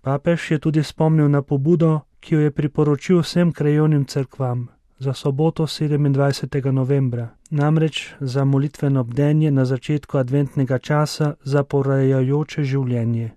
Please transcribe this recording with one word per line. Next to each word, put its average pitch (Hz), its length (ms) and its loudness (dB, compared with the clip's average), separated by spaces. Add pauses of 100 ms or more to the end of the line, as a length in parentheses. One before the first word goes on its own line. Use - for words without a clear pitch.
Papež 143 500 -2
je 156 80 0
tudi 156 240 0
spomnil 156 460 2
na 143 140 2
pobudo, 156 580 2 (200)
ki - 140 -2
jo 151 60 4
je 151 100 2
priporočil 147 720 0
vsem 170 320 0
krajevnim 147 520 2
cerkvam 127 640 -6 (300)
za 135 160 -4
soboto, 156 520 -2
sedemindvajsetega 139 1040 0
novembra, 131 560 0 (220)
namreč 156 680 0
za 139 240 -2
molitveno 139 600 0
bdenje 147 460 0
na 135 140 2
začetku 139 540 -4
adventnega 131 600 0
časa 151 560 -2 (100)
za 143 180 0
porajajoče 135 1000 0
življenje. 120 720 -2